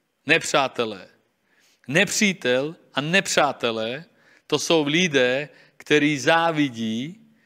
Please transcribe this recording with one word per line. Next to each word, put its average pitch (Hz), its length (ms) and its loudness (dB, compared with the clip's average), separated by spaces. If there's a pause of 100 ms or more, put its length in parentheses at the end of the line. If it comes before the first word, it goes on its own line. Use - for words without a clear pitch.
(260)
nepřátelé. 127 840 0 (800)
Nepřítel 156 880 -2 (180)
a 139 60 -4
nepřátelé, 143 1040 -2 (420)
to 147 120 -2
jsou 160 260 2
lidé, 147 640 0 (280)
kteří 147 420 2
závidí 143 1040 0 (260)